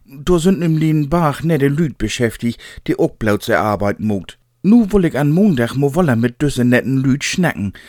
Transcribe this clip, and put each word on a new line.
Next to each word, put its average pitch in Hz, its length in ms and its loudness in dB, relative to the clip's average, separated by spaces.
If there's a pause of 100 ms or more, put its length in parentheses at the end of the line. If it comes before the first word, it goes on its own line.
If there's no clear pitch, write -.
Da 147 320 -2
sind 185 240 2
in 160 180 0
den 156 300 0
Bach 160 320 0
nette 143 260 2
Lüd 143 300 -2
beschäftigt, 113 640 -4 (240)
die 156 120 -2
auch 156 180 0
bloß 104 320 -2
der 95 140 2
Arbeit 101 380 -2
mogt. 104 380 -6 (240)
Nu 214 320 4
will 196 120 4
ich 147 120 -2
an 143 140 0
Montag 151 440 2
mo 143 200 0
wolle 160 200 2
mit 120 260 -2
düsse 127 220 -2
netten 123 340 2
Lüd 131 260 -2
schnacken. 117 500 -4 (160)